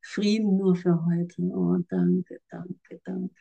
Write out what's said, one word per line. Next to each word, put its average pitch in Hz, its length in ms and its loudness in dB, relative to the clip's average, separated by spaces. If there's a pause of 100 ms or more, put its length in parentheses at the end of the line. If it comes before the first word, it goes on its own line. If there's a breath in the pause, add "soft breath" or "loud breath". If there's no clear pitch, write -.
Frieden 208 560 0
nur 190 180 4
für 170 300 2
heute. 170 380 -2
Oh, 180 340 0 (100)
danke, 180 640 0
danke, 175 560 -14
danke. 185 360 -8